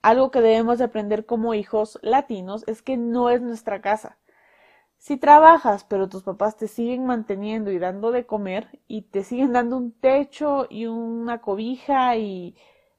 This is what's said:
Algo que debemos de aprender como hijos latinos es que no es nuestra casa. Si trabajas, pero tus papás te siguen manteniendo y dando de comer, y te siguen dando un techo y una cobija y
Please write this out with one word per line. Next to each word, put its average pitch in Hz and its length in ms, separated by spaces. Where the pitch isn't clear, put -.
Algo 254 300
que 262 100
debemos 226 380
de 254 60
aprender 214 420
como 233 260
hijos 214 480
latinos 214 680
es 220 140
que 262 160
no 240 320
es 240 140
nuestra 226 400
casa. 208 340
Si 285 220
trabajas, 294 680
pero 190 240
tus 190 140
papás 208 340
te 220 100
siguen 240 380
manteniendo 214 680
y 180 60
dando 196 320
de 247 140
comer, 208 640
y 214 140
te 196 200
siguen 247 300
dando 240 240
un 247 160
techo 277 760
y 226 160
una 233 560
cobija 247 760
y 190 400